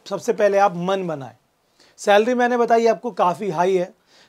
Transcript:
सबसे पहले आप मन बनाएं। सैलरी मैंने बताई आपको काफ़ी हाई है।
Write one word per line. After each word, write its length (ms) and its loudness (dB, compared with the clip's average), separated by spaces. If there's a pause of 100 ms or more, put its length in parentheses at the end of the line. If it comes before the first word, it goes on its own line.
(100)
सबसे 220 -6
पहले 260 0
आप 180 2
मन 300 -4
बनाएं। 280 -10 (640)
सैलरी 360 2
मैंने 220 0
बताई 300 2
आपको 240 -2
काफ़ी 400 -2
हाई 260 0
है। 160 -4 (360)